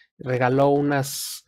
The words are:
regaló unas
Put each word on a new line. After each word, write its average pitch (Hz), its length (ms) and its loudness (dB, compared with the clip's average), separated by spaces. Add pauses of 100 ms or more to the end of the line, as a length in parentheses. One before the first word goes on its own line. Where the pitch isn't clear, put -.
(180)
regaló 127 500 2
unas 143 800 -2